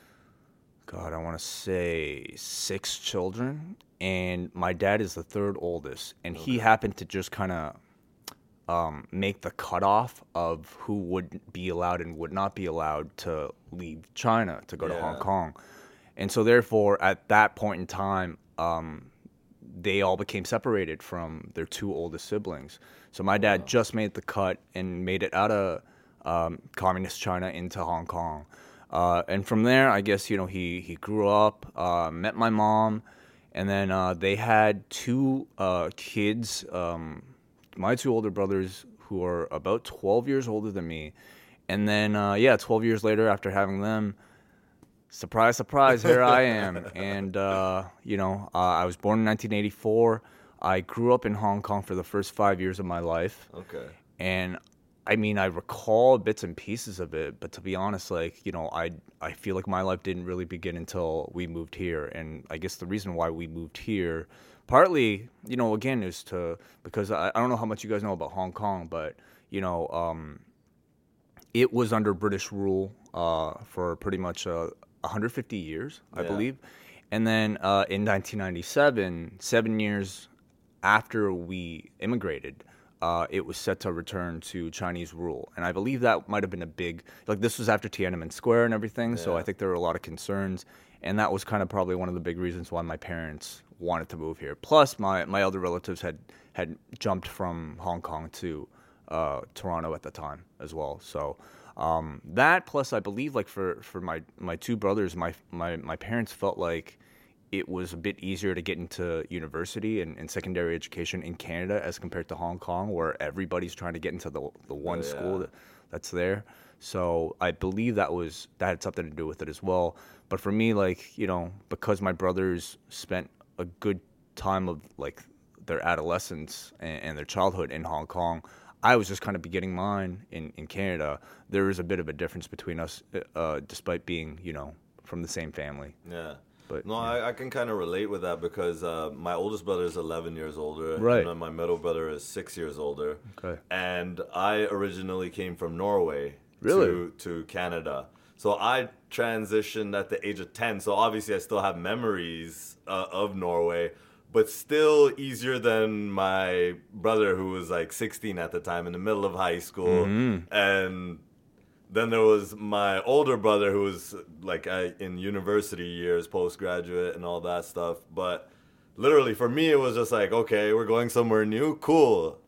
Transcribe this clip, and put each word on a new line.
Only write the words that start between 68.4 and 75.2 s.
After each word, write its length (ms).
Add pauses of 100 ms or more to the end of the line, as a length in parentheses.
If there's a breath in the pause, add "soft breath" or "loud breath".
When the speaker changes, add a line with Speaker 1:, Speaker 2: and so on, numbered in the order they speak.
Speaker 1:
Kong, 360
but, 280 (360 soft breath)
you 100
know, 280
um, 500 (1120)
it 180
was 220
under 200
British 380
rule, 400 (220)
uh, 380 (140)
for 320
pretty 200
much, 300
uh, 220 (340)
a 40
hundred 240